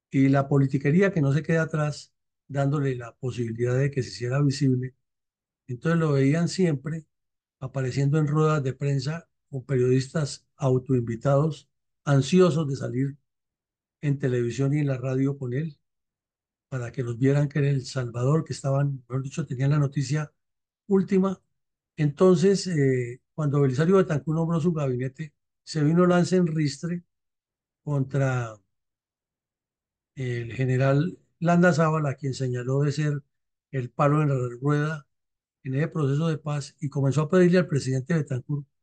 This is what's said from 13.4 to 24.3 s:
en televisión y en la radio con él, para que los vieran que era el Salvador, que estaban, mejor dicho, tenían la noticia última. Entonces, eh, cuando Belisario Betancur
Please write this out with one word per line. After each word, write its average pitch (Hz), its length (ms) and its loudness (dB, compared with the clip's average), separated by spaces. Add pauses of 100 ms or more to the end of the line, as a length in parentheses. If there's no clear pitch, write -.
en 143 160 0
televisión 127 560 -2
y 147 60 0
en 147 80 0
la 135 100 -2
radio 135 400 -2
con 127 160 -8
él, 151 240 -6 (920)
para 127 220 -8
que 135 120 -6
los 120 160 -6
vieran 139 300 4
que 151 100 -4
era 139 100 2
el 139 160 -2
Salvador, 127 600 -2
que - 80 -8
estaban, 139 540 -2
mejor 131 160 -6
dicho, 139 220 -8
tenían 135 260 -2
la 151 80 2
noticia 143 520 -2 (560)
última. 190 540 0 (560)
Entonces, 185 680 4
eh, 131 540 0 (140)
cuando 147 260 0
Belisario 143 360 4
Betancur 165 380 0